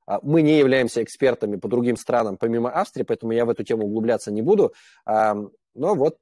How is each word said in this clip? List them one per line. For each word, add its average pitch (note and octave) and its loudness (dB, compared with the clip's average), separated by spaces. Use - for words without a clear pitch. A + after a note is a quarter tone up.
А, G2+ -4
мы D#3 2
не D3+ 4
являемся C3 2
экспертами A2+ -2
по A2 -8
другим A#2+ 0
странам, A2 -2
помимо A#2 -2
Австрии, E3 -4
поэтому A2+ -4
я A#2 0
в A#2 -2
эту A2+ -2
тему A2 -4
углубляться G#2+ -2
не G#2 -4
буду. F3+ 2
А, G#2+ 2
но E3+ -2
вот, D#3 0